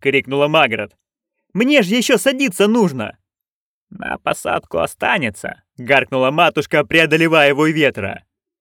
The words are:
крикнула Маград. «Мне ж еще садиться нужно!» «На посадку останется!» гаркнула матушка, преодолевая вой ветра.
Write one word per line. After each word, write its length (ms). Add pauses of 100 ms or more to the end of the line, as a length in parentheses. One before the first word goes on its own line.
крикнула 480
Маград. 480 (580)
«Мне 280
ж 40
еще 320
садиться 480
нужно!» 520 (720)
«На 280
посадку 600
останется!» 840 (140)
гаркнула 540
матушка, 540
преодолевая 720
вой 180
ветра. 520 (360)